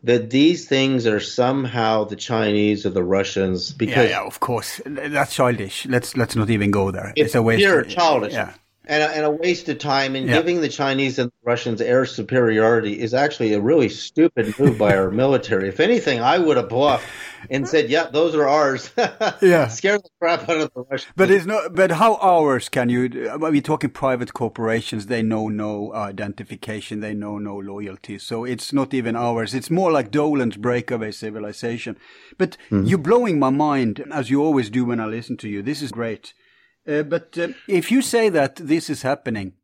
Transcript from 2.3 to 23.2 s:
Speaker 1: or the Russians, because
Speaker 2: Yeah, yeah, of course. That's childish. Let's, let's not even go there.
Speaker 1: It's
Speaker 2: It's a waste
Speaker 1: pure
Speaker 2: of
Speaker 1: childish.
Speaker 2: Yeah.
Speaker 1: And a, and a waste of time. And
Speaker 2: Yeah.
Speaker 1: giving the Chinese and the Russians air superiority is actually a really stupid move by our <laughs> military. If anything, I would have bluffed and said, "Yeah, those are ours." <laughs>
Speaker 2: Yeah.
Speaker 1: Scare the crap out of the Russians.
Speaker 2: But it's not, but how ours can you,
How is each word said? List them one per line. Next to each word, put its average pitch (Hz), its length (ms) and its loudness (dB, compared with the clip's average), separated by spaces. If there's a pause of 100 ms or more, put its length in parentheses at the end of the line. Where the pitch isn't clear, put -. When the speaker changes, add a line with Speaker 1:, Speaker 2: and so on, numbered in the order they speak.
Speaker 1:
or 101 60 0
the 90 120 0
Russians, 95 720 -2
because 117 360 2
Speaker 2:
Yeah, 92 120 -2
yeah, 101 40 -8
of - 140 -14
course. - 460 -4
That's 143 500 -4
childish. 117 520 0
Let's, 127 300 -2
let's 117 180 0
not 110 140 0
even 101 220 2
go 98 180 2
there. 95 260 -8
Speaker 1:
It's 151 120 4
Speaker 2:
It's - 80 -4
a 113 80 4
waste 113 160 4
Speaker 1:
pure 190 220 6
Speaker 2:
of 113 80 -6
Speaker 1:
childish. 139 440 2
Speaker 2:
Yeah. 117 200 -4 (340)
Speaker 1:
And 151 140 0
a, 151 140 2
and 151 100 -2
a 151 60 2
waste 170 380 -2
of 151 100 -4
time. 135 360 0
And 131 120 -4
Speaker 2:
Yeah. 123 100 2
Speaker 1:
giving 170 240 0
the 147 80 0
Chinese 135 480 -2
and 123 140 -2
the - 40 -20 (160)
Russians 117 300 -2
air 123 240 2
superiority 110 920 2
is 120 160 -4
actually 131 380 0
a 104 60 2
really 123 300 4
stupid 120 720 0
move 135 180 4
by 101 180 4
our 95 160 2
<laughs> 113 120 0
military. 113 460 0
If 95 100 -10
anything, 156 420 2
I 139 160 4
would 160 180 4
have 113 140 0
bluffed 131 380 2 (420)
and 131 180 -4
said, 151 220 2
"Yeah, 156 220 2
those 156 240 2
are 147 120 4
ours." 139 480 2
<laughs> - 460 -2
Speaker 2:
Yeah. 165 280 6
Speaker 1:
Scare 196 280 0
the - 120 -8 (100)
crap 170 280 0
out 165 140 0
of 147 140 -4
the 123 80 -10
Russians. - 320 -8
Speaker 2:
But 185 160 4
it's 190 160 4
not, 190 260 -2
but 175 200 2
how 208 280 4
ours 156 480 4
can 123 200 0
you, 123 160 2 (220)